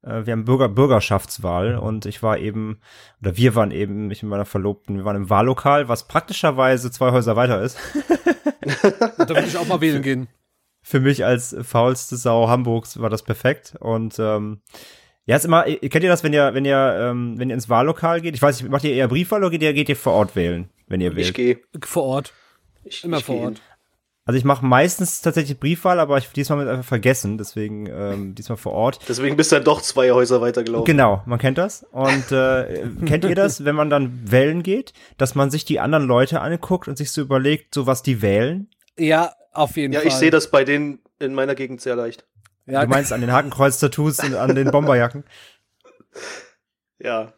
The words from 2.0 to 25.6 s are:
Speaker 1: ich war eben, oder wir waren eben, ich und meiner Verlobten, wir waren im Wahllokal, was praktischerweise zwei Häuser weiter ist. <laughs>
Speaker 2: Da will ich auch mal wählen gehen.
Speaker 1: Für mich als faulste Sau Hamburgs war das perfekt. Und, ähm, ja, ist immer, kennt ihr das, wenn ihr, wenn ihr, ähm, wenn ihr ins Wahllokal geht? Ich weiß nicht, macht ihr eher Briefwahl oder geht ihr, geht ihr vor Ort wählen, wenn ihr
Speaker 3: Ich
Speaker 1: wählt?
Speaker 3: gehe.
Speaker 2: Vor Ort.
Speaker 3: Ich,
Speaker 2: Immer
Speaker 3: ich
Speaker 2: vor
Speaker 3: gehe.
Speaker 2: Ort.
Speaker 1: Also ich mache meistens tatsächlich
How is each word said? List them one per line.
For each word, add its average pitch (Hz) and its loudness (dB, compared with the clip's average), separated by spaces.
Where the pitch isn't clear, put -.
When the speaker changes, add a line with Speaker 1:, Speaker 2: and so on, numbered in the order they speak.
Speaker 1:
ich - -10
war 110 0
eben, 107 -6
oder 90 -4
wir 117 4
waren 107 2
eben, 101 -4
ich 107 -10
und 107 -8
meiner 101 -4
Verlobten, 101 -6
wir 95 -6
waren 101 -2
im 101 -4
Wahllokal, 131 2
was 117 -4
praktischerweise 131 0
zwei 127 0
Häuser 113 2
weiter 117 2
ist. 127 -6
<laughs> - -14
Speaker 2:
Da 160 2
will 160 2
ich 165 -6
auch 165 -4
mal 170 0
wählen 151 2
gehen. 131 -2
Speaker 1:
Für - 0
mich 131 4
als 123 0
faulste 123 0
Sau 117 2
Hamburgs 120 -2
war 113 -2
das 107 -4
perfekt. - -2
Und, 113 -4
ähm, 107 -2
ja, 120 2
ist 156 0
immer, 165 4
kennt 143 -2
ihr 185 2
das, 170 2
wenn 151 2
ihr, 143 4
wenn 139 -2
ihr, 135 2
ähm, 120 -4
wenn 127 -4
ihr 117 -4
ins 123 -6
Wahllokal 160 0
geht? 165 -8
Ich 127 0
weiß 139 2
nicht, 131 -10
macht 135 0
ihr 147 0
eher 131 2
Briefwahl 175 0
oder 180 0
geht 165 -2
ihr, 156 2
geht 143 0
ihr 143 0
vor - 0
Ort 104 2
wählen, 87 -2
wenn 92 -2
ihr 90 0
Speaker 3:
Ich 80 -8
Speaker 1:
wählt? 90 -2
Speaker 3:
gehe. 123 0
Speaker 2:
Vor 165 -4
Ort. 135 -4
Speaker 3:
Ich, - -16
Speaker 2:
Immer 165 -4
Speaker 3:
ich 131 -6
Speaker 2:
vor - -6
Speaker 3:
gehe. 233 -6
Speaker 2:
Ort. 233 -8
Speaker 1:
Also 123 0
ich 123 0
mache 135 2
meistens 165 2
tatsächlich 151 -2